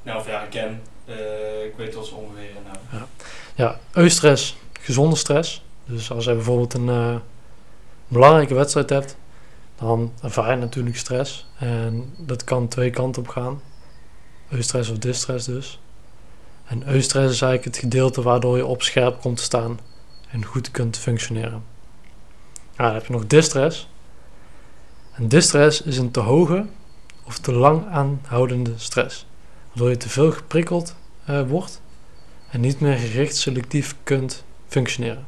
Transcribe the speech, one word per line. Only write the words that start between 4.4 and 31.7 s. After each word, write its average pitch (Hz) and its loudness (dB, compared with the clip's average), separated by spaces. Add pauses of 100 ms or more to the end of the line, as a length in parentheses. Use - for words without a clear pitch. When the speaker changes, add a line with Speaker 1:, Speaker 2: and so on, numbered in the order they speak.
Speaker 2:
gezonde 143 4
stress. - 0 (220)
Dus 117 -6
als 117 -2
je 120 4
bijvoorbeeld 120 2
een, 123 0
eh, 120 2 (920)
belangrijke 139 10
wedstrijd 143 4
hebt, 139 2 (600)
dan 117 0
ervaar 113 0
je 131 4
natuurlijk 120 -4
stress. - -4 (100)
En 120 -2
dat 131 -6
kan 123 0
twee 123 0
kanten 127 -2
op 120 -8
gaan. 131 -6 (880)
Eustress 120 -2
of 113 -4
distress 123 -2
dus. 127 -8 (880)
En 123 -6
eustress 135 4
is 117 0
eigenlijk 127 4
het 120 -6
gedeelte 127 2
waardoor 123 4
je 127 2
op 127 -2
scherp 123 2
komt 123 -2
te - -4
staan 117 0 (520)
en 110 -4
goed - -4
kunt 117 -2
functioneren. 113 -2 (1120)
Nou, 120 4
dan 107 0
heb 110 -4
je - -6
nog 110 -2
distress. 151 6 (1200)
En 117 -2
distress 147 8
is 135 -2
een 123 2
te 123 2
hoge 160 4 (580)
of - -10
te - -2
lang 151 6
aanhoudende 127 0
stress, - -2 (420)
waardoor 120 2
je 123 2
te 123 -6
veel 151 6
geprikkeld, 170 -2 (300)
eh, 143 0
wordt - -2 (680)